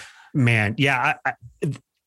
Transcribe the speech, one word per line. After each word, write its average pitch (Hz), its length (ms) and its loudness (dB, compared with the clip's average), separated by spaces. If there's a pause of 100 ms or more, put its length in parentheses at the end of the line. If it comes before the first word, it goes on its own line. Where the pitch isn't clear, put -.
(340)
Man, 113 440 2
yeah, 135 360 0 (120)
I, 131 80 -2 (300)
I, 156 80 -2 (360)